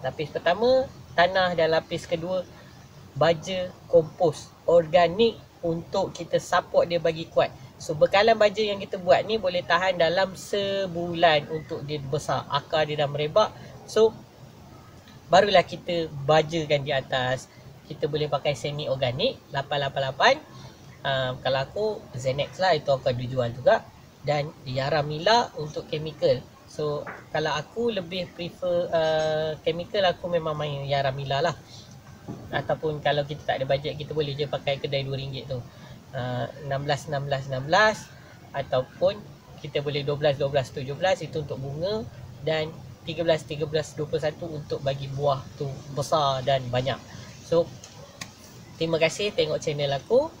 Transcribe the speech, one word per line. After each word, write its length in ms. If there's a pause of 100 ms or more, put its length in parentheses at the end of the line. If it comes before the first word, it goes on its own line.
Lapis 320
pertama 480 (320)
tanah 400
dan 160
lapis 320
kedua 400 (720)
baja 560 (160)
kompos 640 (160)
organik 720 (240)
untuk 480
kita 240
support 480
dia 160
bagi 240
kuat. 240 (320)
So 160
bekalan 400
baja 240
yang 240
kita 160
buat 240
ni 160
boleh 240
tahan 320
dalam 400
sebulan 1120
untuk 400
dia 160
besar. 480
Akar 320
dia 160
dah 80
merebak. 400 (400)
So 240 (1200)
barulah 320
kita 480 (160)
bajakan 560
di 80
atas. 560 (420)
Kita 160
boleh 240
pakai 240
semi 320
organik 640
lapan 400
lapan 120 (120)
lapan. 200 (680)
Ah, 400
kalau 160
aku 260 (300)
Zenex 480
lah, 80
itu 160
aku 240
ada 80
jual 320
juga. 320 (400)
Dan 400
Yaramila 960
untuk 320
chemical. 480 (320)
So 320 (320)
kalau 160
aku 400
lebih 400
prefer, 640
ah, 560 (160)
chemical, 400
aku 240
memang 240
main 320
Yaramila 560
lah. 140 (1000)
Ataupun 480
kalau 240
kita 160
tak 160
ada 80
bajet, 320
kita 160
boleh 240
je 80
pakai 320
kedai 240
dua 160
ringgit 320
tu. 80 (560)
Ah, 320 (160)
enam 240
belas, 240
enam 160
belas, 240
enam 160
belas. 400 (480)
Ataupun 640 (400)
kita 240
boleh 240
dua 80
belas, 240
dua 80
belas, 240
tujuh 240
belas. 320
Itu 160
untuk 160
bunga. 480 (400)
Dan 240 (320)
tiga 240
belas, 160
tiga 240
belas, 320
dua 80
puluh 160
satu 240
untuk 320
bagi 320
buah 320 (160)
tu 80 (240)
besar 560
dan 240
banyak. 480 (320)
So, 160 (1120)
terima 240
kasih 320
tengok 240
channel 320
aku. 400 (100)